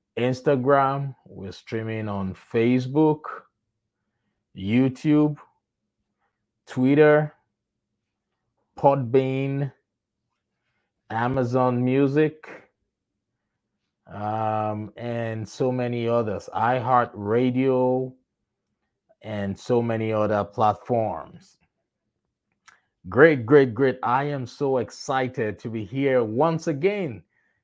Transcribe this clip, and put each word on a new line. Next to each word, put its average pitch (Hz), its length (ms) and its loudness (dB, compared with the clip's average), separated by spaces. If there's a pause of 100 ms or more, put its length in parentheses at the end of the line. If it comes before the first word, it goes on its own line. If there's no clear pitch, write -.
(160)
Instagram. 135 1000 0 (120)
We're 95 260 -14
streaming 110 560 -8
on 98 260 -6
Facebook, 127 880 0 (1400)
YouTube, 135 800 0 (1300)
Twitter, 151 680 4 (1400)
Podbean, 135 920 0 (1400)
Amazon 123 760 0
Music, 139 640 0 (1600)
um, 107 920 -4
and 113 500 -6
so 127 240 -2
many 120 340 -4
others, 117 480 -2
iHeartRadio, 127 1600 0 (1120)
and 101 360 -6
so 120 220 0
many 113 320 -2
other 104 320 0
platforms. 104 1120 -4 (1500)
Great, 127 380 6
great, 135 260 6
great. 127 300 0
I 123 220 0
am 143 220 -6
so 135 300 -4
excited 123 840 -4
to 120 120 -10
be 110 160 -8
here 131 360 0
once 151 440 -2
again. 160 560 -4 (420)